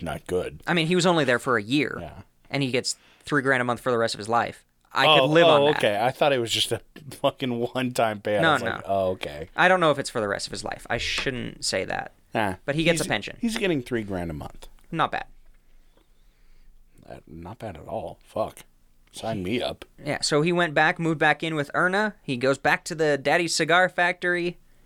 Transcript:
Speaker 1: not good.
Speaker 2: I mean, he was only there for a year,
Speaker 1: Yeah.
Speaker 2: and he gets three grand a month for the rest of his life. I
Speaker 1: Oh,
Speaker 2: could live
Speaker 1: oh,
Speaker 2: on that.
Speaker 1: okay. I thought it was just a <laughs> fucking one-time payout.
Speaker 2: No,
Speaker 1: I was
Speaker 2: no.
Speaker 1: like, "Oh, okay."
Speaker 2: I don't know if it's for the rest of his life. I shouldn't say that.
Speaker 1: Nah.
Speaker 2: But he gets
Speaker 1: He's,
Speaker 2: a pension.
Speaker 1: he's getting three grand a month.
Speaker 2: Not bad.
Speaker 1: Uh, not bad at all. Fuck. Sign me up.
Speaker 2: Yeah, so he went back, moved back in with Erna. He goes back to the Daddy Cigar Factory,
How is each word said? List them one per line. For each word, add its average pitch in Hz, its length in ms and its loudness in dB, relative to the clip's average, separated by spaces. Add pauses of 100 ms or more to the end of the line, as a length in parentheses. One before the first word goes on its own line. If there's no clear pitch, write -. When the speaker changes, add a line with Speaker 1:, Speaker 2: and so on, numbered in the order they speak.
Speaker 1:
not - 260 -8
good. - 400 -4
Speaker 2:
I 165 60 0
mean, 165 140 2
he 175 80 2
was 175 100 2
only 170 180 4
there 123 160 2
for 123 180 -2
a 104 60 -2
year, 127 380 0
Speaker 1:
Yeah. 87 200 -14 (280)
Speaker 2:
and 139 140 -2
he 127 80 -2
gets 120 240 -2 (280)
three 147 200 0
grand 131 180 2
a - 20 2
month 120 160 -2
for 131 120 -2
the 120 60 2
rest 113 180 0
of - 40 -14
his 101 100 -8
life. 113 360 -2 (260)
I 131 160 2
Speaker 1:
Oh, 151 140 8
Speaker 2:
could 131 100 4
live 170 160 8
Speaker 1:
oh, - 20 8
Speaker 2:
on 143 160 6
that. 147 120 4
Speaker 1:
okay. 104 240 2
I 123 100 2
thought 147 220 2
it 131 60 0
was 117 120 -2
just - 200 -2
a 113 100 -4 (160)
<laughs> 135 140 -18 (100)
fucking 127 340 -2 (180)
one-time 123 480 0
payout. 104 200 0
Speaker 2:
No, 160 80 4
Speaker 1:
I 151 40 4
was 123 100 0
Speaker 2:
no. 117 80 -2
Speaker 1:
like, - 160 -8
"Oh, 98 240 2
okay." 78 440 -8
Speaker 2:
I 170 120 4
don't 185 120 4
know 165 120 4
if 135 80 0
it's 139 100 -6
for 120 120 -4
the 104 60 -2
rest 98 200 -4
of - 40 -10
his 110 120 -10
life. - 260 -8
I 120 80 -2
shouldn't 120 680 -4
say 95 200 -2
that. 92 280 -6 (220)
Speaker 1:
Nah. 104 200 0 (100)
Speaker 2:
But 139 100 -2
he 165 80 0
gets 165 160 2
Speaker 1:
He's, - 80 -4
Speaker 2:
a - 20 -8
pension. 107 320 -6
Speaker 1:
he's 226 160 -2
getting 180 240 0
three 120 220 -4
grand 90 260 -4
a 80 40 -6
month. - 340 -12 (240)
Speaker 2:
Not 151 200 0
bad. - 140 -6 (1800)
Speaker 1:
Uh, 64 60 -14 (120)
not 85 320 -16
bad 101 180 -12
at 78 100 -18
all. 110 380 -10
Fuck. - 340 -6 (520)
Sign 110 320 -6
me 107 180 -2
up. - 240 -8 (180)
Speaker 2:
Yeah, 147 180 -6
so 151 200 2
he 170 100 2
went 175 220 0
back, 156 260 2
moved 160 200 0
back 151 240 4
in 160 120 -4
with 143 180 -4
Erna. 190 480 0
He 139 140 -4
goes 131 220 2
back 156 280 2
to 175 100 -8
the 151 220 2
Daddy 151 300 2
Cigar 170 400 4
Factory, 175 680 0 (280)